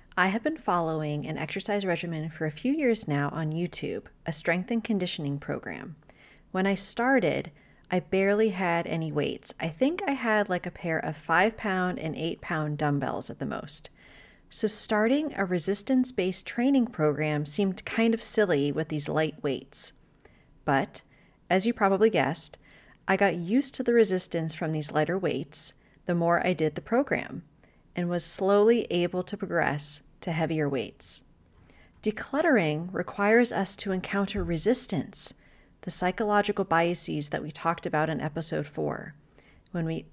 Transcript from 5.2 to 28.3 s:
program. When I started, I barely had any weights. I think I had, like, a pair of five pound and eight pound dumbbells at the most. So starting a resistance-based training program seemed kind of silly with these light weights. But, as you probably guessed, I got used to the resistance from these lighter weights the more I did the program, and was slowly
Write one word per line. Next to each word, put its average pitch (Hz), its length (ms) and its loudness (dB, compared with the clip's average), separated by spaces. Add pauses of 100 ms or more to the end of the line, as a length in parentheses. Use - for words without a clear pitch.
program. 139 560 -8 (560)
When 185 160 0
I 196 80 0
started, 233 760 2 (400)
I 185 100 0
barely 202 500 2
had 175 360 0
any 160 260 -4
weights. 143 480 -4
I 165 100 -4
think 302 360 0
I 311 60 0
had, 220 380 0
like, 180 180 -4
a 175 40 -8
pair 160 280 -4
of 156 180 -6
five 190 400 2
pound 185 400 -2
and 160 180 -6
eight 165 260 -6
pound 151 360 -4
dumbbells 143 540 -2
at - 80 -12
the 135 80 -6
most. - 420 -8 (600)
So - 160 0
starting 233 680 2
a 196 100 0
resistance-based 190 1000 0
training 254 400 2
program 151 600 0
seemed 190 380 0
kind 226 280 2
of 226 80 -2
silly 151 500 2
with 156 180 -2
these 151 200 0
light 151 320 -2
weights. - 520 -4 (720)
But, - 380 0 (480)
as 190 160 2
you 240 80 2
probably 196 380 4
guessed, - 480 0 (480)
I 190 100 2
got 190 180 2
used 185 380 0
to - 100 -4
the 240 100 2
resistance 180 600 2
from 160 200 -4
these 151 180 -2
lighter 156 260 0
weights 151 560 -2 (320)
the 180 80 0
more 170 320 2
I 180 80 2
did 156 220 0
the 175 60 -8
program, 226 600 -2 (540)
and 175 160 -2
was 175 120 2
slowly 208 680 4